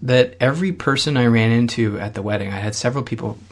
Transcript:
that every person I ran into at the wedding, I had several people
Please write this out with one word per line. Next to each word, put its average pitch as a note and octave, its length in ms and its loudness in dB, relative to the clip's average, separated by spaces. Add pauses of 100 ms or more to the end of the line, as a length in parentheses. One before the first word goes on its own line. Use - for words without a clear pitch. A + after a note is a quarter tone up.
that B2+ 380 2
every E3 320 0
person C#3+ 440 -2
I B2 100 4
ran A2+ 260 4
into A#2 460 0
at G2+ 160 -6
the G2+ 60 -6
wedding, G2+ 320 -4
I G2 60 -6
had G#2+ 160 -6
several B2+ 280 -4
people A2+ 360 -8 (140)